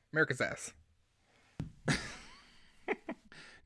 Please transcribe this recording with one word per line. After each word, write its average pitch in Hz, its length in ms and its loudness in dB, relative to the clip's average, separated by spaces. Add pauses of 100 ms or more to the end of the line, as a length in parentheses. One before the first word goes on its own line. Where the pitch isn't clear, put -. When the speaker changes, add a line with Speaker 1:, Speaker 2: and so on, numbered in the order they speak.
(120)
Speaker 1:
America's 147 280 4
ass. - 320 -2 (1160)
Speaker 2:
<laughs> - 80 6 (1700)